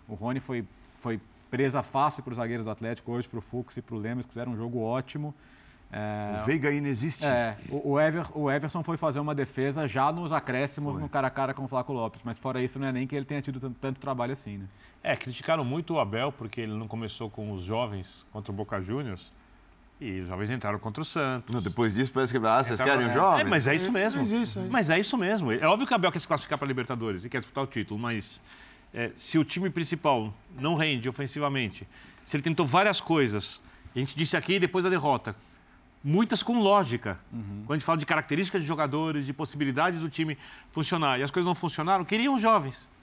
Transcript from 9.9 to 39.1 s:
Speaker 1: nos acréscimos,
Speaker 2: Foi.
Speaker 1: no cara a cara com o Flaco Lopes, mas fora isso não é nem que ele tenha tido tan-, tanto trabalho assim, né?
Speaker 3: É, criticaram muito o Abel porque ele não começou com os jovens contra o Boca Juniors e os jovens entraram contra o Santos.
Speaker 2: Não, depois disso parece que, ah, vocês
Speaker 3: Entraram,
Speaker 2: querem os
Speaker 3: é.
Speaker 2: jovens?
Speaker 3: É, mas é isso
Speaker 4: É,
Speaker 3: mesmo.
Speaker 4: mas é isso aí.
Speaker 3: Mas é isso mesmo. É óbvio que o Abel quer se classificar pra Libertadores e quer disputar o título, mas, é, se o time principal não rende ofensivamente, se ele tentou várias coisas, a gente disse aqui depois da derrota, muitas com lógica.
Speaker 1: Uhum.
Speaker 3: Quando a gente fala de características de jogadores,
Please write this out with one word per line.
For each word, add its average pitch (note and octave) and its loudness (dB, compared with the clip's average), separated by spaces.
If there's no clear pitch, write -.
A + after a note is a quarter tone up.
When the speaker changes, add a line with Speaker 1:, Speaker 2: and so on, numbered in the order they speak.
Speaker 1:
nos E3 -4
acréscimos, C#3+ 0
Speaker 2:
Foi. C#3+ -4
Speaker 1:
no C#3+ -4
cara C3+ 2
a - -6
cara C3+ 0
com C#3 -8
o B2+ -6
Flaco B2+ -2
Lopes, A2+ -4
mas A#2 -6
fora C3 -2
isso B2+ -2
não C3+ -2
é C3 0
nem B2+ -2
que D3 -4
ele C#3 -2
tenha D3 -4
tido C3 -6
tan-, B2+ -6
tanto C3 -4
trabalho B2+ -2
assim, G#2 -10
né? G2 -10
Speaker 3:
É, C3 0
criticaram D3 -2
muito E3 -2
o D#3 0
Abel A#2 0
porque A#2 -8
ele A2 -4
não A2 -6
começou A2 -6
com G#2 -8
os F#2 -6
jovens G#2 -4
contra G#2+ -8
o - -6
Boca G2+ -4
Juniors A2 -6
e F#2 -6
os F2+ -6
jovens G2 -2
entraram G#2+ -2
contra A2 -6
o D#3 -4
Santos. B2+ -2
Speaker 2:
Não, A#2 0
depois G#2 2
disso B2+ 2
parece B2+ 2
que, A2 2
ah, A#2 8
vocês A#2 0
Speaker 3:
Entraram, C#3 4
Speaker 2:
querem A#2+ 4
os A#2+ 2
Speaker 3:
é. - 4
Speaker 2:
jovens? F3 8
Speaker 3:
É, - 4
mas D3+ 4
é C#3 6
isso F#3 2
Speaker 4:
É, - 2
Speaker 3:
mesmo. G#3 2
Speaker 4:
mas A2 2
é A3+ 2
isso - -4
aí. F#3 -4
Speaker 3:
Mas G3+ 2
é E3 6
isso G#3 0
mesmo. F#3 2
É B2+ 2
óbvio G#3 4
que - -2
o - 6
Abel F3 4
quer F3 -2
se - -6
classificar D3 0
pra C#3 -2
Libertadores A2+ -2
e B2 -10
quer C3+ -4
disputar C3+ -4
o - -2
título, G#2 -4
mas, A2+ -4
é, A#2 -4
se - 0
o D3+ 6
time F3 -2
principal C#3 0
não C#3+ 0
rende D3 0
ofensivamente, C3+ -4
se - -2
ele C#3+ -2
tentou D#3+ 2
várias F3+ 4
coisas, A#2+ 2
a - -4
gente C3+ -2
disse D#3+ 0
aqui F3+ 2
depois F3+ 2
da F#3 2
derrota, C#3 0
muitas F#3+ 4
com A#3+ 2
lógica. D3 4
Speaker 1:
Uhum. G#2 -8
Speaker 3:
Quando C#3 -4
a D#3 2
gente C#3 -6
fala E3 2
de D3+ -4
características E3+ 0
de C#3+ -4
jogadores, D3+ 0